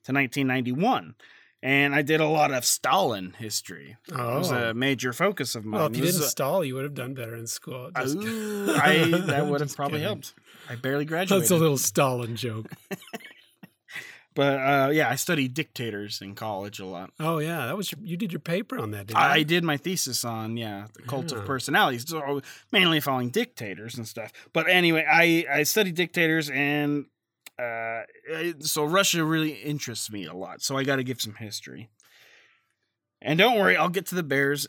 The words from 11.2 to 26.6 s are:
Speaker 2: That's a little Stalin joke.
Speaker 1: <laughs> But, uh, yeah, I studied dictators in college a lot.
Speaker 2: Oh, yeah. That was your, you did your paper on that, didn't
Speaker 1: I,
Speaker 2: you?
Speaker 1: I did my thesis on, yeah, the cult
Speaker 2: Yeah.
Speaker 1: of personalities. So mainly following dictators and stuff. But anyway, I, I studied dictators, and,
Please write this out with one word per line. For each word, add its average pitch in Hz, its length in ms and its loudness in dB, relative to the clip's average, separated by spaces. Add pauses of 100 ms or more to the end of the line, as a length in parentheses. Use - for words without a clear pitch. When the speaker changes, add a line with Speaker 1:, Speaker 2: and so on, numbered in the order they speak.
Speaker 2:
That's 156 100 2
a 180 40 6
little 160 240 4
Stalin 123 560 0
joke. 110 320 -6 (240)
Speaker 1:
<laughs> 190 100 -10 (1300)
But, 139 280 2
uh, 135 320 4
yeah, 151 160 4
I 123 60 0
studied 131 380 0
dictators 107 680 -6
in 98 140 -12
college 101 440 -6
a 101 60 -10
lot. 92 340 -10
Speaker 2:
Oh, 160 200 0
yeah. 156 260 -4
That 131 100 -4
was 196 160 -6
your, - 100 -12
you 170 140 -8
did 175 160 -4
your 175 80 -6
paper 202 400 -4
on 107 120 -4
that, 101 160 -10
didn't 110 120 0
Speaker 1:
I, 147 160 6
Speaker 2:
you? 160 60 6
Speaker 1:
I - 20 4
did 170 220 2
my 156 100 2
thesis 143 480 -4
on, 110 320 -4
yeah, 107 300 -8 (100)
the - 60 -20
cult 139 320 -6
Speaker 2:
Yeah. 120 60 -6
Speaker 1:
of 101 60 -8
personalities. 135 640 0
So 143 320 -4 (320)
mainly 175 300 6
following 127 280 0
dictators 117 680 -4
and 113 100 -8
stuff. - 240 -12 (220)
But 160 160 0
anyway, 170 360 6
I, 165 460 6
I 147 120 2
studied 185 320 2
dictators, 160 540 2
and, 147 580 0 (520)